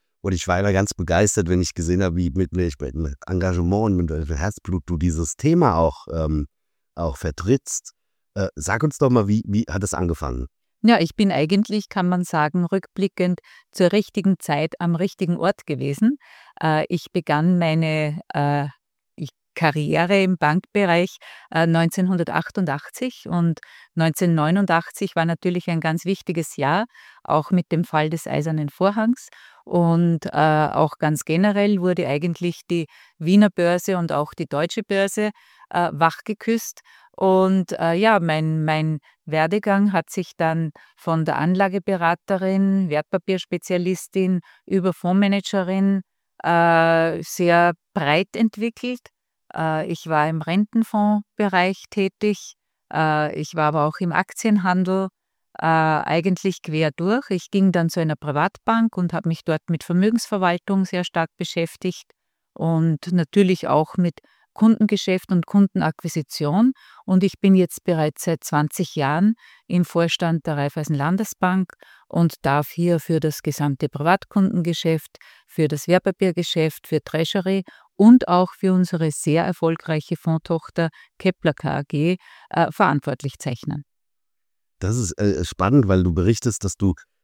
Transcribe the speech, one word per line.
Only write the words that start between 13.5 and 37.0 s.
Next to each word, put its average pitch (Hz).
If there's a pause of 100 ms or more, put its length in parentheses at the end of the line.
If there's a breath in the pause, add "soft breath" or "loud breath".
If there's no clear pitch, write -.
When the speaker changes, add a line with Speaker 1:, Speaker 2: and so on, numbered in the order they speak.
Speaker 2:
zur 175
richtigen 196
Zeit 151
am 170
richtigen 175
Ort -
gewesen. 139 (440 loud breath)
Äh, 156
ich -
begann 165
meine, 156 (140)
äh, 143 (480)
ich, 156 (240)
Karriere 160
im 185
Bankbereich, 175 (340 loud breath)
äh, 165
neunzehnhundertachtundachtzig. 170
Und 170 (340 loud breath)
neunzehnhundertneunundachtzig 165
war 165
natürlich 175
ein 165
ganz 160
wichtiges 170
Jahr, 151 (400 loud breath)
auch 151
mit 175
dem 170
Fall 156
des 165
Eisernen 151
Vorhangs. 214 (360 loud breath)
Und, 170
äh, 151
auch 151
ganz 151
generell 202
wurde 180
eigentlich 165 (100)
die 170 (320 soft breath)
Wiener 196
Börse 180
und 170
auch 147
die 160
deutsche 170
Börse, 202 (400 soft breath)
äh, 175
wachgeküsst. 165 (380 soft breath)